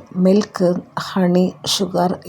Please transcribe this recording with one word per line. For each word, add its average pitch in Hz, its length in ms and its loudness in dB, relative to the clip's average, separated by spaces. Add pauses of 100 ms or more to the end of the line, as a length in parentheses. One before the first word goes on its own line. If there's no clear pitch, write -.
(260)
மில்க்கு, 190 460 2 (380)
ஹனி, 180 360 2 (300)
சுகர் 180 400 -2 (140)